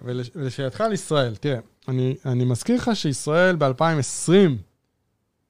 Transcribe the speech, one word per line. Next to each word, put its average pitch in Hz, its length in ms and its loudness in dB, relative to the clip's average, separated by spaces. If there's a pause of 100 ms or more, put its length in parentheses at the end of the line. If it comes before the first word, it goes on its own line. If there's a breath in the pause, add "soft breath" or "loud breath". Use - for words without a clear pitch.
ולש-, 123 320 -6
ולשאלתך 135 460 -4
על 220 120 2
ישראל, 135 420 0
תראה, 135 240 -2 (280)
אני, 127 280 0 (100)
אני 123 200 0
מזכיר 127 300 0
לך 240 180 0
שישראל 170 600 0
באלפיים 147 440 2
עשרים 160 580 2 (920)